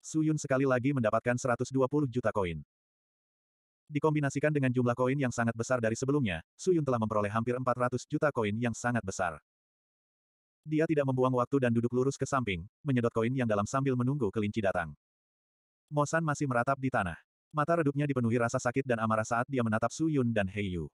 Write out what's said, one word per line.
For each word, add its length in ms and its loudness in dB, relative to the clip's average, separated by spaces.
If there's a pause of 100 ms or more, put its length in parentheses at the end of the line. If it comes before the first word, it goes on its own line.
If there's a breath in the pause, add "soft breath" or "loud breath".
Su 180 -2
Yun 160 2
sekali 320 0
lagi 240 2
mendapatkan 460 0
seratus 340 -2
dua 160 2
puluh 220 0
juta 240 -2
koin. 260 -2 (1300)
Dikombinasikan 640 2
dengan 160 2
jumlah 240 4
koin 240 2
yang 160 0
sangat 240 0
besar 240 0
dari 160 0
sebelumnya, 560 0
Su 240 0
Yun 80 2
telah 160 2
memperoleh 320 0
hampir 240 0
empat 320 0
ratus 160 -4
juta 240 0
koin 320 0
yang 160 -2
sangat 240 0
besar. 400 -6 (1200)
Dia 220 0
tidak 240 0
membuang 300 2
waktu 260 2
dan 80 4
duduk 240 0
lurus 180 0
ke 140 -6
samping, 340 -2 (220)
menyedot 260 2
koin 220 0
yang 160 0
dalam 160 2
sambil 340 0
menunggu 300 0
kelinci 320 -2
datang. 320 -2 (960)
Mo 180 0
San 160 0
masih 240 -2
meratap 300 0
di 160 -2
tanah. 260 -2 (340)
Mata 320 0
redupnya 240 0
dipenuhi 320 2
rasa 160 0
sakit 320 0
dan 80 0
amarah 320 0
saat 160 0
dia 160 -4
menatap 320 0
Su 160 -2
Yun 240 0
dan 160 0
Hei 240 -6
Yu. 220 -6